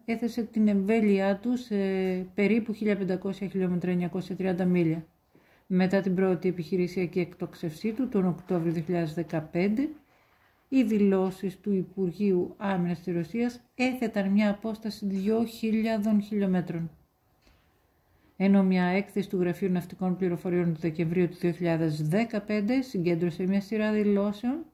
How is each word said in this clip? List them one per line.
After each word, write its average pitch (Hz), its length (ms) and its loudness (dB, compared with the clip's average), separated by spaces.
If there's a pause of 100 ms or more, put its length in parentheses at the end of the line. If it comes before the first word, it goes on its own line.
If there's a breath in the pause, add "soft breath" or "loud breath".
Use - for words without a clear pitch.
έθεσε 233 380 -4
την 214 240 2
εμβέλειά 202 720 4
του 240 200 -2
σε 247 180 -6 (580)
περίπου 214 400 2
χίλια 208 240 0
πεντακόσια 190 500 -4
χιλιόμετρα, 180 440 -2
εννιακόσια 175 440 -2
τριάντα 185 300 0
μίλια. 170 400 2 (600 soft breath)
Μετά 190 340 2
την 185 140 0
πρώτη 190 320 2
επιχειρησιακή 180 720 -2
εκτόξευσή 170 720 -6
του 233 160 -2
τον 190 200 2
Οκτώβριο 170 440 -2
δύο 165 120 -2
χιλιάδες 170 300 -2
δεκαπέντε, 208 760 -2 (800 soft breath)
οι 269 140 4
δηλώσεις 196 760 2
του 208 140 -2
Υπουργείου 185 840 0
Άμυνας 180 440 -2
της 180 140 -6
Ρωσίας 233 460 -4 (140)
έθεταν 226 560 -2
μια 208 180 4
απόσταση 208 560 -6
δυο 202 400 0
χιλιάδων 220 760 0
χιλιόμετρων. 180 680 0 (1500 soft breath)
Ενώ 196 260 6
μια 185 200 4
έκθεση 196 460 -2
του 190 100 -2
Γραφείου 180 300 0
Ναυτικών 180 480 -2
Πληροφοριών 175 560 0
του 156 60 -8
Δεκεμβρίου 170 480 0
του 175 80 -6
δύο 175 160 0
χιλιάδες 160 560 0
δεκαπέντε 214 760 0
συγκέντρωσε 175 680 -2
μια 196 140 2
σειρά 214 300 -2
δηλώσεων 208 840 0